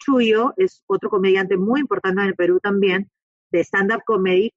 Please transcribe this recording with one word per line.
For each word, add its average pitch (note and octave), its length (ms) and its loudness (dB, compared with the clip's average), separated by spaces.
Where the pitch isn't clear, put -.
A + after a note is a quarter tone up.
Trujillo A#3+ 520 2
es - 300 -2
otro - 240 -4
comediante F#3+ 460 0
muy A3 240 0
importante G3 420 -2
en G3 60 0
el F#3 80 -4
Perú F3+ 260 2
también, G3 460 0
de E3+ 100 2
stand-up G3 420 -2
comedy, F#3+ 520 0